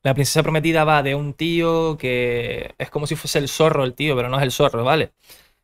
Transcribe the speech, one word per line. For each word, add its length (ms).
La 100
Princesa 300
Prometida 400
va 200
de 120
un 180
tío 640
que 800
es 140
como 160
si 80
fuese 240
el 100
zorro, 340
el 120
tío, 200
pero 140
no 80
es 60
el 80
zorro, 320
¿vale? 280